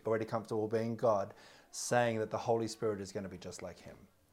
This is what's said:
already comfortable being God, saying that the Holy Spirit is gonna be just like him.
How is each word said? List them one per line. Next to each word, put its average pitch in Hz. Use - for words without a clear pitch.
already 110
comfortable 110
being 113
God, 104
saying 120
that 107
the 107
Holy 117
Spirit 107
is 98
gonna 98
be 90
just 87
like 87
him. -